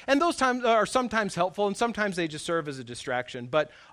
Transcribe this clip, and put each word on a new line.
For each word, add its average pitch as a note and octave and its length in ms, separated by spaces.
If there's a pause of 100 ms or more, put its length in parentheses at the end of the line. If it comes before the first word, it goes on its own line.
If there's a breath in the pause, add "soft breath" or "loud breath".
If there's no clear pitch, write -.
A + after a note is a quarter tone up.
And C#4 140
those E4+ 140
times B3 300
are A3+ 200
sometimes A3 500
helpful F#3 300
and G3+ 120
sometimes G#3 400
they E3+ 100
just D3+ 180
serve E3 220
as C#3 120
a B2+ 40
distraction. B2 640
But D3+ 240 (220 loud breath)